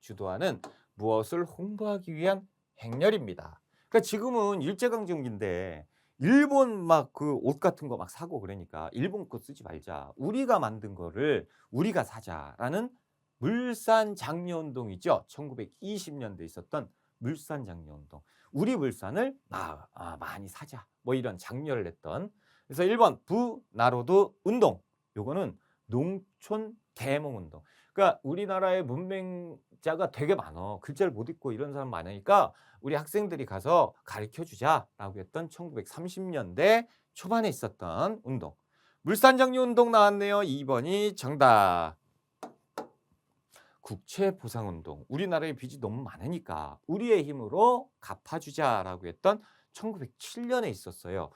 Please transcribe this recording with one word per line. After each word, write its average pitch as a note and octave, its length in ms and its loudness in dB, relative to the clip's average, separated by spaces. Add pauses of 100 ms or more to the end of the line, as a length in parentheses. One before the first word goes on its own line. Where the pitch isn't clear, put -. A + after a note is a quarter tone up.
주도하는 G2 580 -4 (360)
무엇을 A2 500 0
홍보하기 G3+ 720 -8
위한 F#3+ 320 0 (320)
행렬입니다. A#2 840 -2 (280)
그러니까 A3+ 180 6
지금은 G#3 560 -2
일제강점기인데 B2 1200 -4 (320)
일본 B3+ 640 6
막 D#3+ 300 4
그 D3 180 -2 (120)
옷 B2+ 160 0
같은 D#3+ 280 0
거 B2 100 -6
막 F#2 120 -8
사고 E3+ 300 -10
그러니까 F2+ 520 -10
"일본 F3+ 380 -4
거 A#2 80 -12
쓰지 - 240 -18
말자. D2 540 -12
우리가 A3+ 420 0
만든 G#2+ 380 -4
거를 F#2+ 520 -2 (220)
우리가 E3+ 340 0
사자."라는 A2 840 -8 (480)
물산 A3 760 0
장려운동 D#3 800 -6
있죠? C#3+ 340 2
천구백이십 D3+ 880 -12
년대 G2+ 300 -10
있었던 F#2 440 -10 (280)
물산 D3 480 -8
장려운동. D2+ 560 -18 (320)
"우리 G3+ 240 0
물산을 D3+ 580 -2 (140)
마-, D#2+ 440 -10
아, E2+ 240 -14
많이 F#2+ 300 -12
사자." B2+ 380 -18 (160)
뭐 B2 140 -2
이런 A#2 220 -4
장려를 B2 480 -6
했던. F2+ 460 -10 (340)
그래서 C#3 200 -4
일 A3 120 2
번 G#3 280 6
부나로드 F3 1040 2 (160)
운동. F#3 360 4 (360)
요거는 C3+ 400 -6 (300)
농촌 F#3+ 840 -4 (220)
계몽 C#3 420 -4
운동. D#2+ 240 -14 (320)
그러니까 F#3+ 300 4
우리나라에 F#3 580 0
문맹자가 F3 1300 -6
되게 D3 240 0
많어. F#2+ 460 -8
글자를 D3+ 300 0
못 A2+ 180 -8
읽고 D3 220 -8
이런 C#3 220 -6
사람 C3+ 160 -8
많으니까 G2+ 640 2 (280)
우리 C#3+ 140 -2
학생들이 D#3 500 -4
가서 B2+ 480 2 (100)
가르쳐 G#2+ 420 -10
주자라고 G#2+ 720 -2
했던 D#3+ 300 -10
천구백삼십 E3+ 720 -12
년대 E3+ 640 2 (260)
초반에 A3 360 -2
있었던 A#2 720 -6
운동. A#2+ 300 -8 (480)
물산 A#3 360 6
장려 B3+ 240 6
운동 A#3+ 300 6
나왔네요. G3+ 520 6
이 C#3+ 220 -2
번이 F3+ 500 0
정답. G#2 800 6 (1900)
국채 F#3+ 540 -2
보상 A2+ 320 -8
운동. D#2+ 400 -10
우리나라에 D#3+ 460 -2
빚이 B2+ 260 -12
너무 A2+ 240 -6
많으니까 D#2+ 840 -10
우리의 G3+ 360 2
힘으로 E3 680 2 (120)
갚아주자라고 G#2 1080 -2
했던 G3+ 340 2 (320)
천구백칠 G#3 760 -10
년에 A#3+ 220 0
있었어요. F2+ 680 -8